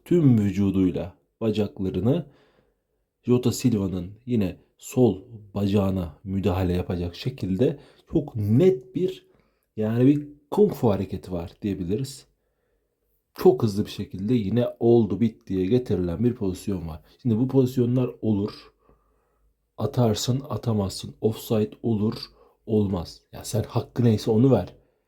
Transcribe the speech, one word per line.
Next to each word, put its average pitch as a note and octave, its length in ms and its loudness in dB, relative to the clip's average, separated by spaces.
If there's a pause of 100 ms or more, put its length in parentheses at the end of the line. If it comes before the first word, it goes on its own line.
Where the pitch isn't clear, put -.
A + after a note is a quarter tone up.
Tüm D3 340 4
vücuduyla F#2+ 760 0 (260)
bacaklarını G#2+ 840 -2 (960)
Jota B2 280 2
Silva'nın G2 600 -2 (140)
yine G#2+ 320 -2 (200)
sol A#2 440 0 (320)
bacağına F#2+ 680 0
müdahale F#2+ 500 -2
yapacak F2+ 420 -4
şekilde B2 640 -2 (320)
çok A#2+ 240 -4
net B2 600 2
bir, - 320 -4 (500)
yani A2+ 280 2
bir D3 300 2 (200)
kung - 180 4
fu A#2 180 2
hareketi F#2+ 400 -4
var F2 200 -8 (100)
diyebiliriz. G2+ 640 -4 (1080)
Çok - 300 4
hızlı G#2 220 0
bir - 60 -14
şekilde G2+ 420 -6
yine A#2 340 0 (120)
oldu A2+ 400 4
bittiye F#2+ 460 -2
getirilen F#2+ 580 -2
bir A#2+ 120 0
pozisyon F#2 520 -6
var. D#2+ 140 -14 (200)
Şimdi A2 160 0
bu B2+ 100 0
pozisyonlar B2+ 600 2 (120)
olur. G#2 300 -2 (1300)
Atarsın, A#2+ 720 0
atamazsın. G#2 720 -4
Offside G#2+ 500 -2 (120)
olur, A2 320 0 (500)
olmaz. G2 560 -2 (100)
Ya - 120 -16
sen A2 200 -4
hakkı - 400 -4
neyse A2+ 280 2
onu A#2 200 6
ver. G2 240 2 (320)